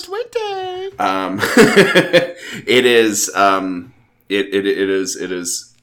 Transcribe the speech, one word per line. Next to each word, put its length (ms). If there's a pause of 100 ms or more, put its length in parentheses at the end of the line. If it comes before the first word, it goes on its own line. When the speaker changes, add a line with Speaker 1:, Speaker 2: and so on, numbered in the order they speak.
Speaker 1:
twenty. 960
Speaker 2:
Um, 420
<laughs> 160 (1080)
it 180
is, 500
um, 580 (340)
it, 260
it, 120
it 240
is, 260
it 160
is 520